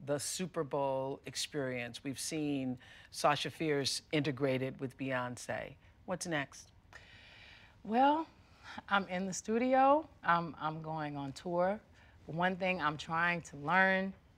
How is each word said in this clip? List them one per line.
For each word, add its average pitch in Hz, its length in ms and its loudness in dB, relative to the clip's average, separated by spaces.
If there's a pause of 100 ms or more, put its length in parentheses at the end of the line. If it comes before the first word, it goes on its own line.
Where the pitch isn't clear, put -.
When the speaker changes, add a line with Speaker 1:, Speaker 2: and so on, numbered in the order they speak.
Speaker 1:
the 143 140 0
Super - 440 -4
Bowl 135 640 -2
experience, 127 760 -4
we've 135 160 -6
seen 143 560 -2 (340)
Sasha 147 400 2
Fierce 143 520 0 (100)
integrated 131 680 0
with 135 200 -8
Beyonce, 123 760 -4 (300)
what's 185 220 -4
next? 147 420 -4 (1160)
Speaker 2:
Well, 277 420 4 (640)
I'm 196 200 2
in 185 180 -2
the 185 60 -4
studio. 262 760 4 (160)
I'm, 170 360 2
I'm 156 220 -4
going 156 340 -4
on 139 160 -6
tour. 180 460 0 (480)
One 180 300 0
thing 185 240 0
I'm 151 160 0
trying 165 460 0
to - 160 -14
learn 190 540 4 (260)